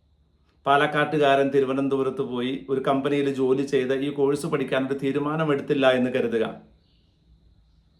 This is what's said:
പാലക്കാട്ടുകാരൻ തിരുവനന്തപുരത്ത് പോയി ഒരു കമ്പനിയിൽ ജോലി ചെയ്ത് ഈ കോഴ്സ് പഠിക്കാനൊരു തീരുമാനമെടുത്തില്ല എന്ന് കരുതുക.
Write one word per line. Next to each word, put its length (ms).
പാലക്കാട്ടുകാരൻ 840
തിരുവനന്തപുരത്ത് 720
പോയി 480
ഒരു 180
കമ്പനിയിൽ 460
ജോലി 280
ചെയ്ത് 320
ഈ 200
കോഴ്സ് 340
പഠിക്കാനൊരു 560
തീരുമാനമെടുത്തില്ല 880
എന്ന് 200
കരുതുക. 640